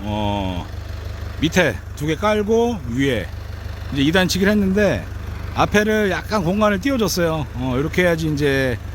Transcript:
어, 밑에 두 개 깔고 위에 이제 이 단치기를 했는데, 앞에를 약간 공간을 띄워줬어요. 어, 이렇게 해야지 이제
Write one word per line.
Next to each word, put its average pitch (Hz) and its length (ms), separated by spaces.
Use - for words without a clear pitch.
어, 101 600
밑에 160 340
두 147 100
개 156 80
깔고 214 640
위에 127 320
이제 139 100
이 151 100
단치기를 185 400
했는데, 190 520
앞에를 208 540
약간 180 340
공간을 202 360
띄워줬어요. 175 760
어, 127 240
이렇게 156 240
해야지 165 260
이제 135 500